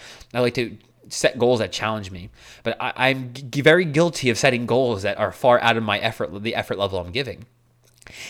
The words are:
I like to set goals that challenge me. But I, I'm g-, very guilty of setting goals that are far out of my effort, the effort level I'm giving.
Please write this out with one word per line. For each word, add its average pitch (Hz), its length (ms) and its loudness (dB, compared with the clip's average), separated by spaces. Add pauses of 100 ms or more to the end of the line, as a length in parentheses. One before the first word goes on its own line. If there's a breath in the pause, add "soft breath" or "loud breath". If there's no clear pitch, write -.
(340 loud breath)
I 120 60 0
like 123 140 0
to 120 220 -4 (320)
set - 300 0
goals 120 220 4
that 98 100 -2
challenge 107 400 -4
me. 92 200 -14 (340 loud breath)
But 113 160 -4
I, 127 300 0
I'm 131 220 -4
g-, 135 280 -6
very 160 240 6
guilty 156 440 2
of 110 100 2
setting 123 280 2
goals 120 360 2
that 101 160 -2
are 101 120 0
far 123 300 4
out 117 160 4
of 113 80 -2
my 104 160 0
effort, 101 420 -4
the 113 140 -4
effort 101 220 -4
level 95 200 -2
I'm 87 140 -8
giving. 113 340 -8 (840 loud breath)